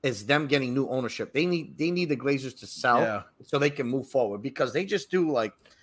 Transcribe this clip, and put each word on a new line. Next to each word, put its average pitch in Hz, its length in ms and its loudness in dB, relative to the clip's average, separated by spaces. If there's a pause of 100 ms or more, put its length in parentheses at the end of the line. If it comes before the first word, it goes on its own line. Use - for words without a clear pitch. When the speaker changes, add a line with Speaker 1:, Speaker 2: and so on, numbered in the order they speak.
Speaker 1:
is 104 220 -2
them 143 220 2
getting 131 260 2
new 135 160 2
ownership. 117 440 -4
They 156 120 2
need, 170 320 -2
they 160 140 0
need 175 180 0
the 143 80 2
Glazers 131 420 -2
to 104 80 -14
sell 123 340 2
Speaker 2:
Yeah. 107 200 0 (220)
Speaker 1:
so - 140 -2
they 147 140 4
can 143 160 -4
move 127 200 -2
forward 104 340 0
because 127 320 -2
they 175 120 0
just 196 240 -4
do, 170 220 2
like, 113 220 0 (300)